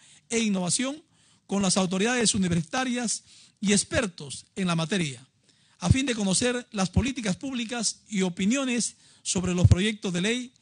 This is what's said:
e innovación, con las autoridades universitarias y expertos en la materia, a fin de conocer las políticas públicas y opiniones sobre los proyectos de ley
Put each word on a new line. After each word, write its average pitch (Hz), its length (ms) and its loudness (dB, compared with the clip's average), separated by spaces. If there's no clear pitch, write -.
e 233 80 -2
innovación, 220 640 -2
con 196 160 0
las 185 140 2
autoridades 202 580 2
universitarias 220 880 -2
y 202 140 2
expertos 202 720 -2
en 190 120 -2
la 170 80 2
materia, 160 520 -2
a 175 100 2
fin 269 160 4
de 247 80 0
conocer 240 580 0
las 190 200 -2
políticas 214 440 -2
públicas 240 720 -6
y 196 140 -2
opiniones 226 760 -2
sobre 180 320 -2
los 175 120 6
proyectos 202 460 2
de 175 80 -2
ley 240 400 -2